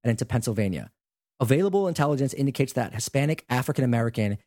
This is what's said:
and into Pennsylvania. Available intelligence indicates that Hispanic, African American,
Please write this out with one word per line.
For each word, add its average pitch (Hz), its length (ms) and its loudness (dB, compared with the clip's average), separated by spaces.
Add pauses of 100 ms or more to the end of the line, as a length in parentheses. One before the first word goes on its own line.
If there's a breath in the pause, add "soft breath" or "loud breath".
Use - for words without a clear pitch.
and 117 80 2
into 113 140 0
Pennsylvania. 101 680 -2 (500)
Available 185 480 2
intelligence 143 460 0
indicates 139 400 0
that 120 200 -2
Hispanic, 143 540 -2
African 127 360 0
American, 113 640 0